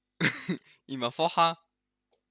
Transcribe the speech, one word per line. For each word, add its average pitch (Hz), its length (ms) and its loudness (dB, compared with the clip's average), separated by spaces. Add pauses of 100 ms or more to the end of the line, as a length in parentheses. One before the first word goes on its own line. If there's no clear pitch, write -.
(200)
<laughs> - 680 -4
i 135 100 -8
ma 123 140 -2
focha, 165 460 2 (720)